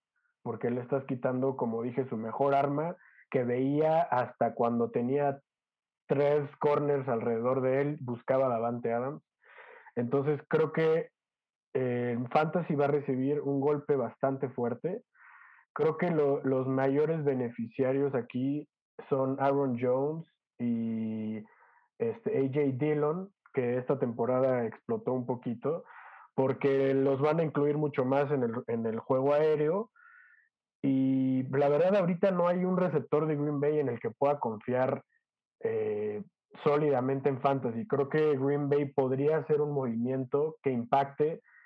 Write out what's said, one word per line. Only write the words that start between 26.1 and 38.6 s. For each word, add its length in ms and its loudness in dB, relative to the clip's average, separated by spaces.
porque 600 2
los 260 2
van 220 2
a 20 2
incluir 340 2
mucho 280 0
más 260 2
en 120 2
el, 100 -2
en 180 -2
el 140 -2
juego 340 2
aéreo. 560 2
Y 680 2
la 180 2
verdad, 300 4
ahorita 340 2
no 160 2
hay 160 2
un 140 0
receptor 480 0
de 100 0
Green 240 -2
Bay 200 2
en 100 0
el 100 -4
que 120 -4
pueda 280 0
confiar, 600 -2
eh, 580 -2
sólidamente 640 0
en 120 -4
fantasy. 460 -2
Creo 220 0
que 280 2
Green 320 0